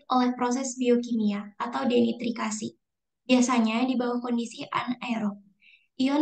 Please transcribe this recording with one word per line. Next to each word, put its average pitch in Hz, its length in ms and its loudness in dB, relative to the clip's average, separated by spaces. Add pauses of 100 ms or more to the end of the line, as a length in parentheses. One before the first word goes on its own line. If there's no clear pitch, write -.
oleh 247 300 2
proses 254 400 -2
biokimia 220 800 0
atau 240 320 -4
denitrikasi, 233 880 0 (480)
biasanya 247 640 2
di 247 80 0
bawah 247 240 -2
kondisi 240 480 -6
anaerob. 240 720 -4 (560)
Ion 285 240 2